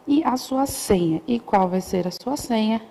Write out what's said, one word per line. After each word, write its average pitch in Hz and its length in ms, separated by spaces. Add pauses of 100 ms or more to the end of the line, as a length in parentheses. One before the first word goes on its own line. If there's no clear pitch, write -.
e 285 160
a 247 120
sua 262 300
senha. 175 580
E - 140
qual 190 300
vai 185 120
ser 180 280
a - 20
sua 262 260
senha? 220 540